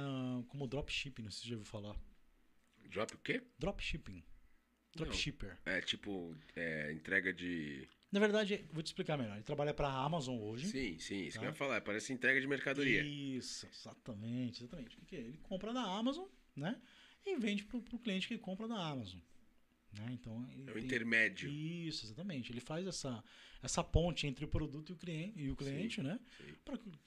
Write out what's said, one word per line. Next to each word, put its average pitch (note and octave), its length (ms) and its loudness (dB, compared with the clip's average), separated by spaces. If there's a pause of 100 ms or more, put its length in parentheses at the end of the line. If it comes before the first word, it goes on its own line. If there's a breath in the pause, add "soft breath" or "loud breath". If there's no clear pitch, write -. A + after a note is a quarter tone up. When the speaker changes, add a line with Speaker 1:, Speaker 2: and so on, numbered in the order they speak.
(480)
Speaker 1:
como C#3 200 -4
dropshipping, C3 560 -2
não G2+ 80 -6
sei - 80 -6
se - 40 -8
você A#2+ 60 -6
já A#2+ 60 -2
ouviu G#2 140 -8
falar. G#2 280 -4 (920)
Speaker 2:
Drop - 260 0
o - 40 -14
quê? B3 220 0 (180)
Speaker 1:
Dropshipping. C#3+ 640 0 (720)
Speaker 2:
Não. D#3+ 100 0
Speaker 1:
Dropshipper. - 600 -2
Speaker 2:
É F2+ 160 4
tipo, F2+ 540 -2 (200)
é, D#2 380 0
entrega F#2+ 400 4
de E2 540 -2 (240)
Speaker 1:
Na G3+ 80 4
verdade, G#3 520 4
vou D3+ 120 -4
te - 40 -6
explicar D#3+ 300 0
melhor. A2 180 0
Ele A2 80 -8
trabalha D3 300 2
pra C#3+ 160 2
Amazon C3+ 500 2
hoje. A2 280 -2
Speaker 2:
Sim, B2+ 320 0
sim, G2 260 -2
isso D2 100 -6
Speaker 1:
Tá? G#2+ 40 -4
Speaker 2:
que G#2 80 -2
eu - 20 0
ia - 60 -4
falar, B2+ 260 2
parece A2 320 0
entrega B2+ 260 6
de C3 60 0
mercadoria. C3+ 580 4
Speaker 1:
Isso, C#3 720 -4
exatamente, A#2 880 -4
exatamente. A#2+ 340 -10
O - 40 -20
que - 80 -20
que - 80 -10
é? A2+ 40 -6
Ele A#2+ 220 -8
compra G3 320 -4
da B3+ 80 2
Amazon, A#3+ 460 2 (280)
né? E3 240 0 (460 loud breath)
E G4 120 2
vende G#3 280 2
pro, B3 160 -4
pro - 160 -6
cliente F#3+ 300 0
que A#3 100 -2
compra F#3+ 300 -6
da A#3 80 -2
Amazon. C3 440 -2 (800)
Né? A2 140 -4
Então, A#2+ 400 -6
ele C3 160 -12
Speaker 2:
É A#2 40 -10
o - 40 -8
Speaker 1:
tem A2+ 80 -2
Speaker 2:
intermédio. A2+ 680 6
Speaker 1:
Isso, D#3 560 -2
exatamente. C3 460 -4
Ele A#2 80 -4
faz E3+ 260 -2
essa, C3 380 -2 (400 loud breath)
essa - 200 2
ponte E3 440 6
entre C#3 180 -2
o - 20 -2
produto D3+ 440 0
e - 20 -6
o E3 40 -12
clien-, E3+ 380 -4
e D3 120 -2
o C3+ 40 2
Speaker 2:
Sim, C3+ 40 0
Speaker 1:
cliente, D3 480 0
né? E3+ 160 2 (180 loud breath)
Speaker 2:
sim. D3 160 -12 (100)
Speaker 1:
Pra C4+ 140 -4
que G#3 120 -8 (180)